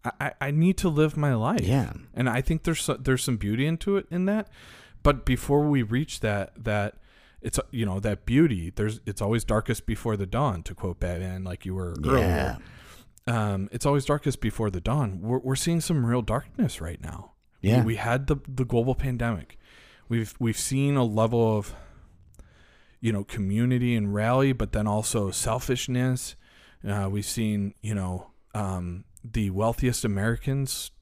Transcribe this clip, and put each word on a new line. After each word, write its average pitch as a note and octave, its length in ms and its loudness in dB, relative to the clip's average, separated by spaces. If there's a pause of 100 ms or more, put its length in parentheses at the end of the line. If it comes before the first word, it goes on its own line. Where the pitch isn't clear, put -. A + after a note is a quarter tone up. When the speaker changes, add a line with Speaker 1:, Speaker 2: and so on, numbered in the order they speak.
Speaker 1:
I, B2 160 -4
I, C#3+ 120 -2 (100)
I C#3+ 100 -2
need E3+ 260 6
to F#3 100 2
live D3+ 280 4
my D3 180 2
life." B2 280 2
Speaker 2:
Yeah. A2 300 2 (220)
Speaker 1:
And B2+ 160 2
I A#2+ 100 0
think D#3+ 220 0
there's E3 200 -2
so-, C#3+ 120 0
there's C3 300 0
some B2+ 140 0
beauty G#2+ 280 0
into E3+ 300 0
it, G3 160 -2
in F3+ 140 0
that. G#3 220 0 (540)
But C#3+ 220 4
before C#3+ 440 2
we C#3+ 140 4
reach A#2 380 -2
that, G2+ 320 -2 (120)
that G#2 300 -2 (460)
it's, - 200 -4 (100)
you A2+ 160 -2
know, F#2+ 140 -2
that G#2 260 -2
beauty, A2+ 480 4
there's, G#2+ 320 -2
it's G#2 160 -6
always G#2+ 220 0
darkest A2 420 0
before A2 300 -2
the G2 100 -2
dawn, A2+ 380 -2
to F#2 100 -10
quote F2+ 240 -6
Batman, F#2 460 -4
like F2+ 200 -8
you F#2 80 -6
were F2+ 300 -4
Speaker 2:
Yeah. B2+ 80 2
Speaker 1:
earlier. D#2+ 480 2 (720)
Um, G#2 420 0
it's - 160 -2
always C#3+ 180 4
darkest D3 360 0
before A2 300 0
the F#2 100 -4
dawn. A2 420 0
We're, A#2+ 160 0
we're C3 160 -2
seeing E3+ 260 0
some D3+ 240 0
real A#2+ 160 2
darkness A#2+ 600 -2
right D#2+ 200 -8
now. - 340 -12 (280)
We, F#2 80 2
Speaker 2:
Yeah. A#2+ 140 6
Speaker 1:
we A2+ 100 0
had A#2 320 0
the, D3 120 2 (100)
the C3 160 -2
global A#2+ 320 0
pandemic. A#2 600 -2 (520)
We've, A#2 320 -2
we've A2+ 180 0
seen C#3 380 2
a B2+ 80 4
level A2+ 520 2
of, G#2 160 -4 (1300)
you A2+ 120 0
know, G2+ 120 -2
community A#2+ 680 0
and G#2 180 0
rally, B2 400 4
but A2+ 200 -2
then G#2+ 160 0
also G#2 420 0
selfishness. B2+ 1040 -2 (520)
Uh, G2+ 240 -2
we've G2+ 140 -2
seen, G#2 580 -2
you G#2+ 120 -4
know, F#2 380 -6 (220)
um, F#2 500 -4 (200)
the A2 260 0
wealthiest A2+ 540 0
Americans A#2 840 -2 (120)